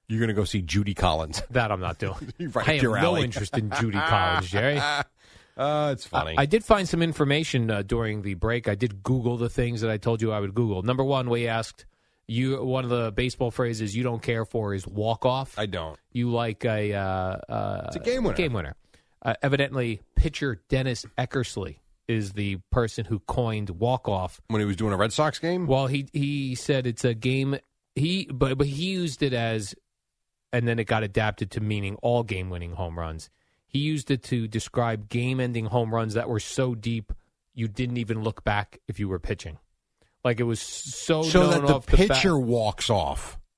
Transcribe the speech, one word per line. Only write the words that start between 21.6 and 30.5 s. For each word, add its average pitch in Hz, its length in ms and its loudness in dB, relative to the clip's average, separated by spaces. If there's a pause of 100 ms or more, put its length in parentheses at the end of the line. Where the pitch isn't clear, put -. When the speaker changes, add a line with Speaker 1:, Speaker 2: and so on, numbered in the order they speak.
Speaker 2:
is 107 260 0
the 101 240 -2 (140)
person 117 340 0
who 107 140 -2
coined 110 500 -2
walk-off. 98 800 -2
Speaker 1:
When 110 120 0
he 104 60 2
was 101 100 0
doing 107 160 0
a 98 60 0
Red 107 160 2
Sox 151 240 2
game? 175 300 -2
Speaker 2:
Well, 135 180 2
he, 139 280 -2
he 143 420 -2
said 131 320 0
it's 120 180 -2
a 123 80 4
game. 135 460 0 (340)
He, 175 400 0
but, 131 240 2
but 143 80 2
he 143 200 -4
used 180 360 -2
it 135 120 2
as, 113 420 -2 (760)